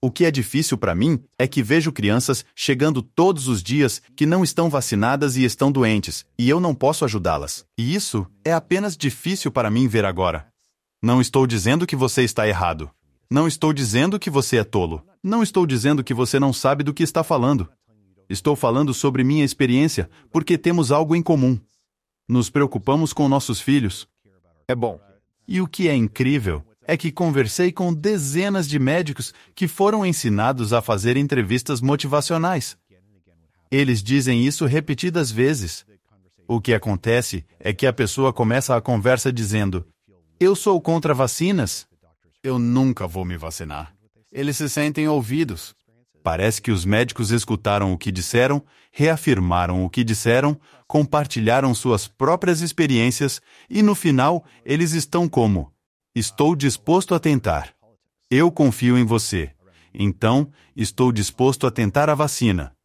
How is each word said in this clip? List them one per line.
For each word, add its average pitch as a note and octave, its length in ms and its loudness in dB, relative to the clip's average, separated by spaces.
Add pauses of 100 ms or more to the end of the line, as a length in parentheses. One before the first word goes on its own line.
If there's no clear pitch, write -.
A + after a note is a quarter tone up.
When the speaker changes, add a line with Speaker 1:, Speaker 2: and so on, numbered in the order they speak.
Speaker 1:
O C3 80 2
que F3 160 2
é E3 60 4
difícil C3+ 480 -2
para F#2 160 -2
mim C3 280 0 (140)
é C3 100 0
que C3+ 140 -2
vejo D3 300 0
crianças A#2 520 0 (120)
chegando C#3 480 0
todos E3 440 0
os A2+ 140 0
dias B2+ 400 0 (140)
que D3+ 100 0
não F3 180 2
estão E3+ 240 0
vacinadas C3+ 680 0
e C3 60 2
estão C3+ 280 2
doentes, A2 540 0 (140)
e A#2+ 100 4
eu D#3 100 4
não F3 140 0
posso D3 320 0
ajudá-las. E2+ 600 -4 (120)
E A#2 160 -2
isso A2+ 320 -4 (180)
é D#3 80 -2
apenas E3+ 460 -2
difícil D#3 540 -4
para A2+ 180 0
mim A#2+ 180 2
ver G#2+ 180 2
agora. F2+ 420 -2 (560)
Não B2 180 4
estou C3 240 2
dizendo A#2+ 400 0
que E3 100 -4
você C3 280 0
está A2 240 0
errado. E2+ 420 -2 (400)
Não D3 180 2
estou D#3 240 0
dizendo C#3 480 0
que - 120 -6
você C#3 260 0
é G#2+ 60 2
tolo. E2 420 -4 (180)
Não A3 200 0
estou F#3 240 0
dizendo C3+ 360 0
que B2 120 -6
você B2+ 240 0
não C#3 120 2
sabe C#3+ 320 0
do C#3+ 120 -4
que E3 80 0
está D#3+ 200 -2
falando. C3 460 0 (580)
Estou C#3+ 280 0
falando C3+ 360 0
sobre B2+ 320 0
minha C#3+ 220 2
experiência, C3 640 0 (220)
porque E3 260 0
temos E3+ 340 0
algo D3+ 240 2
em E3+ 60 0
comum. C3 380 2 (680)
Nos A#2+ 220 0
preocupamos D3 640 0
com C#3+ 160 0
nossos C3+ 320 -2
filhos." C3+ 480 0 (580)
Speaker 2:
É B2 80 0
bom. A2+ 240 -4 (480)
Speaker 1:
E F#3 120 -2
o F#3 80 -2
que F3+ 220 -2
é C#3+ 60 0
incrível A2+ 680 -2 (240)
é - 80 0
que D#3+ 160 -4
conversei E3 640 0
com F3 200 -2
dezenas F3 760 -2
de D3 100 0
médicos D3 540 -2 (200)
que F#3 140 -2
foram G3+ 380 0
ensinados A#2 680 0
a A#2 100 2
fazer A#2 360 0
entrevistas B2+ 640 -2
motivacionais. D3 960 -2 (920)
Eles B2+ 320 2
dizem B2 440 2
isso C#3+ 200 -2
repetidas D3+ 640 -2
vezes. A#2 560 -2 (600)
O A#2 140 -2
que A#2+ 120 0
acontece G#2+ 720 -2 (140)
é - 140 -4
que G2 120 -2
a B2+ 60 4
pessoa C3 400 0
começa B2 440 0
a A#2 60 0
conversa B2 500 0
dizendo, G#2 540 -2 (540)
"Eu F#3+ 160 4
sou F#3+ 240 0
contra E3 340 0
vacinas. C3+ 720 0 (560)
Eu C3 160 -2
nunca A#2+ 480 2
vou F2+ 200 -6
me F2+ 100 -6
vacinar." D#2 580 -12 (380)
Eles C#3 240 -4
se D3 140 -4
sentem D3+ 380 -2
ouvidos. C3 680 -2 (480)
Parece F#2 380 0
que - 100 -2
os F2+ 140 0
médicos G#2+ 460 0
escutaram G#2 600 0
o F2+ 60 -2
que G2+ 140 -6
disseram, A#2+ 520 0 (280)
reafirmaram F#2 920 0
o F#2 60 -2
que B2 140 -2
disseram, A#2+ 560 2 (280)
compartilharam C3+ 840 0
suas A2+ 340 0
próprias E3+ 540 0
experiências C3+ 800 0 (280)
e, G#3 120 2
no G#3 140 4
final, D3+ 500 0 (180)
eles D#3 280 0
estão E3+ 360 -2
como, G#2 460 0 (400)
"Estou C#3+ 420 0
disposto D3+ 600 0
a E3 40 0
tentar. A#2 540 -2 (560)
Eu D#3 220 4
confio B2 460 2
em B2 60 4
você. G#2+ 480 -2 (420)
Então, A2+ 580 0 (240)
estou B2+ 360 0
disposto B2+ 540 0
a B2 60 2
tentar A#2+ 360 0
a D3+ 60 2
vacina." A#2 580 0 (140)